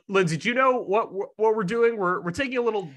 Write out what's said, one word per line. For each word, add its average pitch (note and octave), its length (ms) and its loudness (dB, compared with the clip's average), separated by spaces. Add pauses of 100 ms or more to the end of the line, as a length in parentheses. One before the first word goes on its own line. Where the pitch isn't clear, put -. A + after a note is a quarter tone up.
Lindsay, F#3 300 2
do E3+ 120 -4
you A#3+ 60 0
know C4 220 4
what, G3+ 340 -2
what G#3 440 0
we're A3 80 0
doing? A#3 340 2
We're, F#3 240 0
we're F3 100 -6
taking C4 260 -4
a A#3+ 40 2
little G#3+ 360 -2